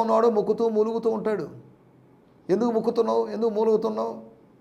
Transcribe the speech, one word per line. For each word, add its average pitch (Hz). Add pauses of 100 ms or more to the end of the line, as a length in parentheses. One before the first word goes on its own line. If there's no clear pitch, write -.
ఉన్నవాడు 226
ముక్కుతూ 220
మూలుగుతూ 226
ఉంటాడు, 202 (1040)
"ఎందుకు 226
ముక్కుతున్నావు, 226
ఎందుకు 220
మూలుగుతున్నావు?" 220 (460)